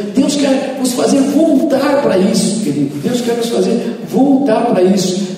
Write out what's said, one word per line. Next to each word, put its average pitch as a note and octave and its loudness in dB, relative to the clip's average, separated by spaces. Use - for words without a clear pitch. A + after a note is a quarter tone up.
Deus C#4+ 0
quer C4+ 0
nos B3+ -2
fazer - 2
voltar C#4 2
para F#3+ 0
isso, - 0
querido. C#3+ -2
Deus A#3+ -2
quer A#3 -2
nos A#3 -2
fazer F#3+ -2
voltar C4 2
para F#3+ 2
isso, - 0